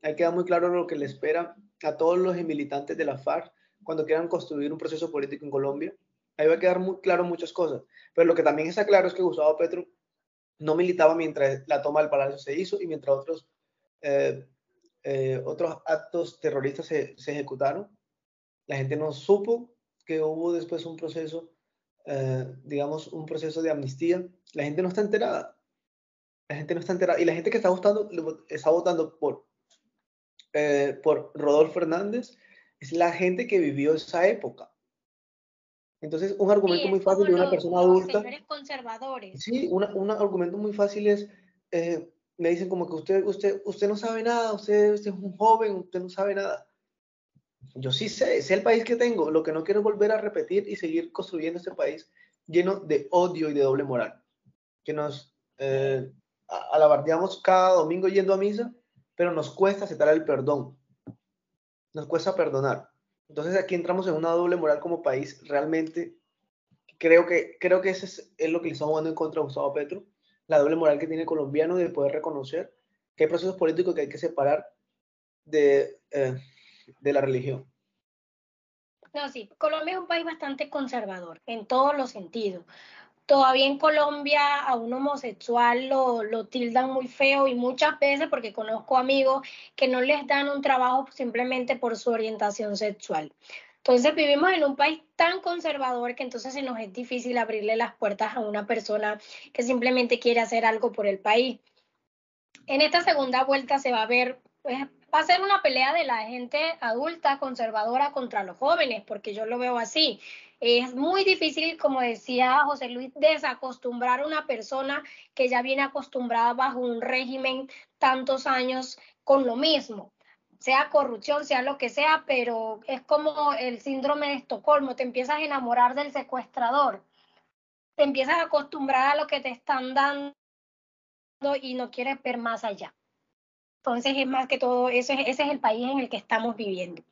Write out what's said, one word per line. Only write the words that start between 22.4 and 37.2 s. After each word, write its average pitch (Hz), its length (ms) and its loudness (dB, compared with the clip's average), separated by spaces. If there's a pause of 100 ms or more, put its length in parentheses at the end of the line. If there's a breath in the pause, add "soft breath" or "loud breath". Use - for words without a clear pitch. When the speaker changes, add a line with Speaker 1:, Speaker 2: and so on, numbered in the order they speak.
Speaker 1:
digamos, 147 440 -6
un 160 180 -12
proceso 156 360 -6
de 160 100 0
amnistía. 160 520 -2 (300)
La 151 100 -4
gente 151 200 -2
no 180 60 0
está 190 120 -2
enterada. 214 560 -2 (880)
La 147 100 -10
gente 151 180 -4
no 170 40 -4
está 170 140 -4
enterada. 175 260 2
Y 175 60 4
la 165 80 4
gente 165 160 -2
que - 80 0
está 190 120 2
votando, 202 400 2 (400)
está 151 200 -2
votando 170 480 2
por, 139 300 -4 (1080)
eh, 143 500 2
por 151 320 0
Rodolfo 151 440 4
Hernández 196 580 -4 (420 soft breath)
es 139 120 -14
la 170 200 2
gente 180 360 0
que 196 120 2
vivió 147 360 2
esa 170 320 0
época. 202 440 -4 (1300)
Entonces, 160 360 -4
un 202 140 4
argumento 190 320 4
Speaker 2:
Sí, 190 60 0
Speaker 1:
muy 190 100 2
Speaker 2:
es 185 60 -2
Speaker 1:
fácil 196 200 4